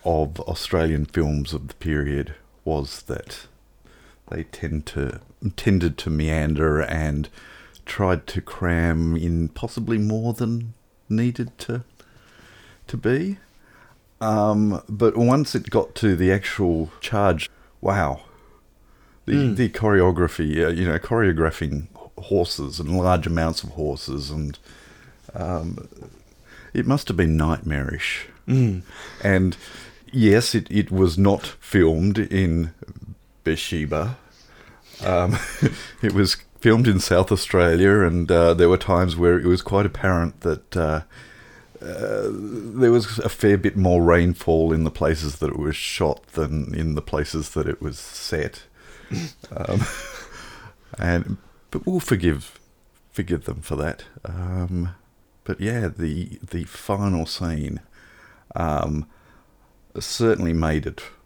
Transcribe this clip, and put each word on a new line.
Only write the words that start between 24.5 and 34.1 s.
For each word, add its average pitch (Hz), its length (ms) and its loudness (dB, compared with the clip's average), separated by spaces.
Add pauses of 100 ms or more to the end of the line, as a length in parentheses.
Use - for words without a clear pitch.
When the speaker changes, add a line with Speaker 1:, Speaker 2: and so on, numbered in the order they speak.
Speaker 1:
um, 87 540 -8 (880)
it 131 140 -2
must 135 200 0
have - 100 -2
been 80 200 4
nightmarish. 76 920 -2 (200)
Speaker 2:
Mm. 120 340 2 (420)
Speaker 1:
And 95 320 2 (560)
yes, 113 440 4
it, 98 160 -2
it 101 200 0
was 92 260 4
not 98 280 4 (140)
filmed 90 580 4
in 85 560 0 (680)
Beersheba. 78 760 -2 (880)